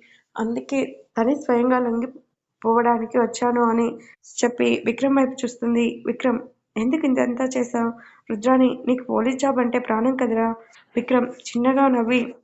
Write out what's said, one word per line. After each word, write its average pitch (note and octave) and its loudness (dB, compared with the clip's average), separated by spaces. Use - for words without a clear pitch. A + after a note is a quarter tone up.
అందుకే A#3+ -4
తనే A#3 2
స్వయంగా B3+ 2
లొంగిపోవడానికి A#3 -2
వచ్చాను A#3+ 0
అని A#3 0
చెప్పి A#3+ 2
విక్రమ్ C4+ 0
వైపు C4 2
చూస్తుంది. A#3 -2
"విక్రమ్, A#3+ 0
ఎందుకు C4 0
ఇదంతా B3+ 0
చేశావు?" A#3+ -2
రుద్రాణి, B3 2
"నీకు B3+ 0
పోలీస్ A3+ 0
జాబ్ C4 0
అంటే B3 0
ప్రాణం B3 0
కదరా." A3+ 0
విక్రమ్ A#3+ 0
చిన్నగా C4 0
నవ్వి B3 0